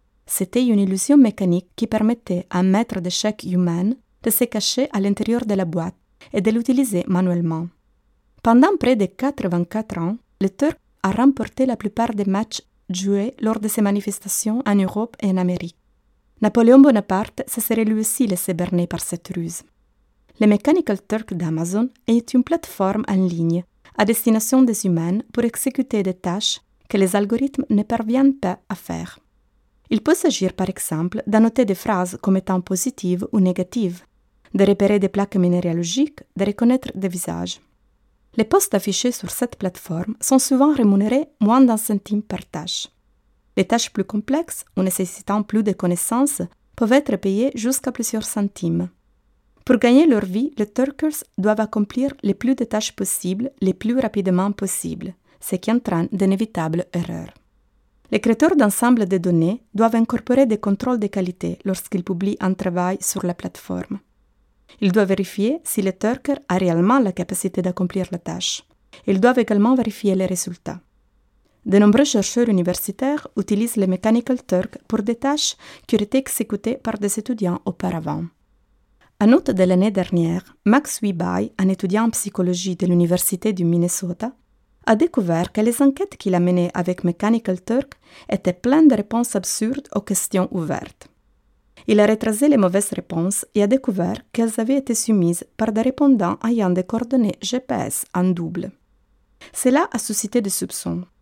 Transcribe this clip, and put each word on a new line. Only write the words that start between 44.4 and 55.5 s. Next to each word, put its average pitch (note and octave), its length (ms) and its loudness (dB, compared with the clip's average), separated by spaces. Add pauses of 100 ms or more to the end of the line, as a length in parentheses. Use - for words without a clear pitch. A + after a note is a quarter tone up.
ou F#3 40 2
nécessitant F#3+ 600 -4
plus G#3+ 200 -2
de G3+ 100 0
connaissances F3+ 680 -2 (340)
peuvent A3 180 0
être C4+ 240 2
payées G3+ 380 0
jusqu'à B3 380 -4
plusieurs A3 320 -6
centimes. F3+ 640 -4 (800)
Pour B3+ 100 4
gagner B3 300 6
leur A3 180 4
vie, A3 320 -2
les G#3 100 -2
Turkers C#4+ 580 -2 (120)
doivent G#3 240 2
accomplir A3 640 -2
les G3+ 100 2
plus C4 220 0
de B3+ 100 -4
tâches A3 320 -4
possibles, F#3+ 640 -4
les F#3 140 2
plus A#3+ 240 -2
rapidement G3 540 0
possible, F3 640 -8 (240)
ce - 180 -6